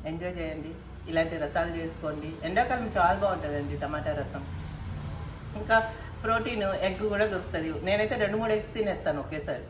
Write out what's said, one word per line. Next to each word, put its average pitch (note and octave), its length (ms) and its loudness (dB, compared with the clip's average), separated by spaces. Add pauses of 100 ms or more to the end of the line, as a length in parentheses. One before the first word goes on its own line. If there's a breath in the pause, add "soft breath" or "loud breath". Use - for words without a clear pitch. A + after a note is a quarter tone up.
ఎంజాయ్ E3+ 320 -4
చేయండి, D#3 360 -6 (360)
ఇలాంటి E3 280 2
రసాలు E3+ 380 0
చేసుకోండి. D#3 640 -4
ఎండాకాలం A3+ 460 2
చాలా F#3+ 300 6
బాగుంటుందండి D3 600 0
టమాటా D3+ 340 -2
రసం. - 340 -4 (1080)
ఇంకా A3 360 4 (300 loud breath)
ప్రోటీన్ A3+ 400 2
ఎగ్ G3 460 2
కూడా G#3 180 4
దొరుకుతుంది. E3 540 -2
నేనైతే G#3 360 2
రెండు G#3 200 2
మూడు A3 160 2
ఎగ్స్ G#3+ 220 0
తినేస్తాను F#3 460 0
ఒకేసారి. C#3+ 500 -4